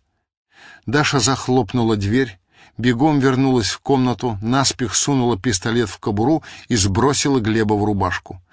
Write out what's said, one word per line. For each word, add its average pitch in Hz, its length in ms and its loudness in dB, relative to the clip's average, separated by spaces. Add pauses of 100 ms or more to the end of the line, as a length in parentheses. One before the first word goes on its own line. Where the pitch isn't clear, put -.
(880)
Даша 143 320 0
захлопнула 123 760 0
дверь, 107 420 -2 (400)
бегом 127 400 2
вернулась 131 500 2
в - 120 -6
комнату, 127 600 -2
наспех 120 540 -2
сунула 120 440 0
пистолет 117 520 -2
в - 80 -14
кобуру 120 440 0 (260)
и 123 80 0
сбросила 123 640 2
Глеба 110 340 0
в 104 100 0
рубашку. 95 560 -4 (120)